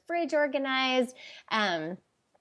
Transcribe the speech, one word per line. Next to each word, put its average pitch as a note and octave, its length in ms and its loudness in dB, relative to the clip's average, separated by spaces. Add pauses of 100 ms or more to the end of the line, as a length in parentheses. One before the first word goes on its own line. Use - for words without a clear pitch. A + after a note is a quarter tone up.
fridge E4+ 280 -2
organized, C4 840 2 (340)
um, F#3 480 0 (420)